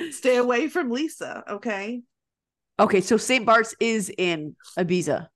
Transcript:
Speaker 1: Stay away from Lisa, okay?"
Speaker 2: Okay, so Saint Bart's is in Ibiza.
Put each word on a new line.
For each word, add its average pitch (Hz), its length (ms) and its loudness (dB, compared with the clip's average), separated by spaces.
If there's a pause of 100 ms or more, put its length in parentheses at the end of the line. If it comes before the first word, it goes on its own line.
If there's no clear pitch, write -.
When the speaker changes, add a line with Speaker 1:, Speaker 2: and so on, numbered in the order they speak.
(120)
Speaker 1:
Stay 254 260 0
away 247 300 0
from 294 240 -4
Lisa, 269 560 -6
okay?" 208 540 -8 (800)
Speaker 2:
Okay, 202 220 6
so 220 160 2
Saint 247 280 0
Bart's 226 340 4
is 220 380 0
in 165 380 -2 (220)
Ibiza. 170 580 0